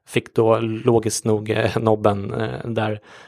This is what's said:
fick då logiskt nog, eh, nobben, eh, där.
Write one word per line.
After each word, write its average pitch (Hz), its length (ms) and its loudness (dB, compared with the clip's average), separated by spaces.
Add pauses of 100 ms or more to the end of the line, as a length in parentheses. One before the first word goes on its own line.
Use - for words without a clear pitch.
fick - 280 -4
då 113 240 4
logiskt 113 640 0
nog, 107 240 0
eh, 110 280 0
nobben, 107 560 0
eh, 113 160 -4 (160)
där. 110 340 -4 (280)